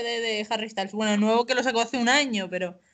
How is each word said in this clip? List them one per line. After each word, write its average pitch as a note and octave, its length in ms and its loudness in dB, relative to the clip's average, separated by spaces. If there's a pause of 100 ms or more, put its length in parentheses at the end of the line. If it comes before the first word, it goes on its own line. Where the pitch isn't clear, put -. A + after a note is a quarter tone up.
D A#3 180 -4
de G#3+ 300 -2
Harry A3 180 -4
Styles. G3 240 -6
Bueno, G#3+ 220 0
el G#3 60 2
nuevo A3+ 260 4
que B3+ 80 0
lo B3 80 0
sacó A#3 180 2
hace A#3 160 -2
un A#3+ 140 2
año, B3 400 2
pero F3+ 280 -6 (160)